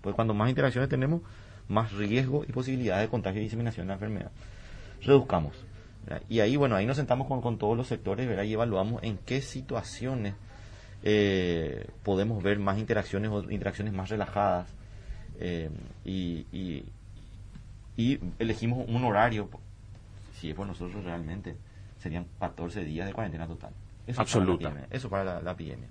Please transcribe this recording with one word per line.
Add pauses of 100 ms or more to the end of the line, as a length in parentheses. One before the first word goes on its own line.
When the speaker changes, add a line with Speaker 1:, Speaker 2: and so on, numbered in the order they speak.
Speaker 1:
porque
cuando
más
interacciones
tenemos, (460)
más
riesgo
y
posibilidad
de
contagio
y
diseminación
de
la
enfermedad. (720)
Reduzcamos, (500)
¿verdad?
Y
ahí,
bueno,
ahí
nos
sentamos
con,
con
todos
los
sectores,
¿verdad?
Y
evaluamos
en
qué
situaciones, (680)
eh, (160)
podemos
ver
más
interacciones
o
interacciones
más
relajadas, (720)
eh, (340)
y,
y, (1120)
y (180)
elegimos
un
horario. (880)
Si
es
por
nosotros
realmente, (420)
serían (120)
catorce
días
de
cuarentena
total. (340)
Eso
Speaker 2:
Absoluta.
Speaker 1:
para
la
epidemia.
Eso
para
la,
la
epidemia.